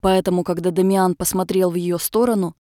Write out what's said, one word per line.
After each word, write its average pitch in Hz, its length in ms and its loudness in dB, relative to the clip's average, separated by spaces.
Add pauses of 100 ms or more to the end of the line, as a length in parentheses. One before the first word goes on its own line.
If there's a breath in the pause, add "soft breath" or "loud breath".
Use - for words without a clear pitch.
Поэтому, 185 420 0
когда 175 300 -2
Дамиан 185 420 2
посмотрел 185 560 0
в 170 60 -6
ее 175 220 -2
сторону 214 680 -2